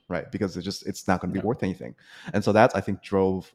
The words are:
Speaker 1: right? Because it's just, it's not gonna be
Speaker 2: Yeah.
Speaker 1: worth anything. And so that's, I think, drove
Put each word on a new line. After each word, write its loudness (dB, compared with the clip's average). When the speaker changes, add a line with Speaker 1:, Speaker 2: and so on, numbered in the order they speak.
Speaker 1:
right? -6
Because -4
it's -8
just, -8
it's -8
not 2
gonna -4
be -2
Speaker 2:
Yeah. -4
Speaker 1:
worth -2
anything. -6
And 0
so 4
that's, 8
I 2
think, -4
drove 0